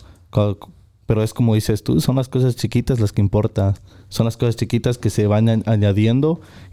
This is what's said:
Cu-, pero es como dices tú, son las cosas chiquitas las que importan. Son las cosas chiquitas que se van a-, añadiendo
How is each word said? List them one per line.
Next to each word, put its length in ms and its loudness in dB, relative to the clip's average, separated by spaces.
Cu-, 260 0
pero 140 2
es 100 -2
como 220 2
dices 280 0
tú, 200 0
son 140 0
las 120 -2
cosas 260 0
chiquitas 460 -2
las 120 0
que 100 0
importan. 500 0
Son 160 -2
las 100 -4
cosas 200 0
chiquitas 420 -2
que 100 -2
se 180 0
van 220 2
a-, 160 0
añadiendo 760 2